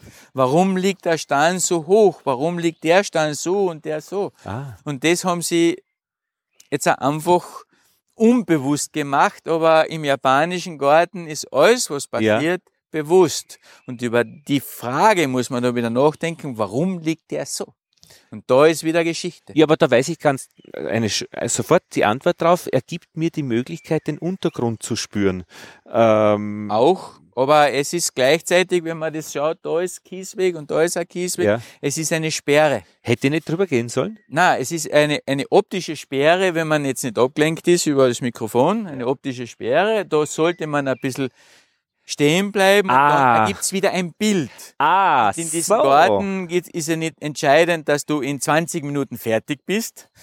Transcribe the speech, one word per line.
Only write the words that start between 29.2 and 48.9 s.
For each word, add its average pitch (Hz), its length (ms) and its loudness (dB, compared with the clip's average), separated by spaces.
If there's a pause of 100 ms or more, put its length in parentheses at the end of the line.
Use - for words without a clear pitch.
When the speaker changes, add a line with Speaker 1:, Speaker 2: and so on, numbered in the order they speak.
Speaker 1:
schaut, 156 300 -4
da 151 180 -4
ist 180 240 -8
Kiesweg 185 520 -6
und 151 160 -14
da 151 100 0
ist 170 160 0
ein 175 100 -6
Kiesweg, 180 380 -4
Speaker 2:
Ja. 107 160 2 (200)
Speaker 1:
es 143 180 -4
ist 156 120 -6
eine 160 200 -2
Sperre. 147 500 2 (200)
Speaker 2:
Hätte - 260 0
ich 139 40 2
nicht 156 160 -4
drüber 170 200 -2
gehen 120 220 0
sollen? 185 380 -4
Speaker 1:
Nein, 151 340 2
es 135 100 -8
ist 160 200 -6
eine, 147 360 2
eine 135 240 -2
optische 180 440 0
Sperre, 165 600 0
wenn 165 120 -2
man 151 180 0
jetzt 131 180 -4
nicht 117 140 -6
abgelenkt 147 500 0
ist 175 180 2
über 135 220 4
das 120 140 -2
Mikrofon, 135 640 -2
eine 131 200 -8
optische 127 400 -6
Sperre, 180 580 -2
da 151 200 0
sollte 165 420 -2
man 147 200 -4
ein 131 140 -2
bisschen 131 280 -6 (800)
stehen 175 400 0
bleiben 196 380 2
und 127 60 2
Speaker 2:
Ah. 135 420 4
Speaker 1:
dann 110 120 2
gibt's - 220 -6
wieder 190 200 0
ein 175 220 -6
Bild. 196 360 -2 (300)
Speaker 2:
Ah, 156 480 4
Speaker 1:
Und 98 100 -2
in 165 140 -8
diesem 165 260 0
Speaker 2:
so. 269 60 0
Speaker 1:
Garten 190 640 4
geht, 170 200 -4
ist 156 200 -8
ja 165 80 -2
nicht 160 260 -6
entscheidend, 156 640 2
dass 147 160 0
du 151 180 -2
in 139 200 -6
zwanzig 160 420 -2
Minuten 143 360 -6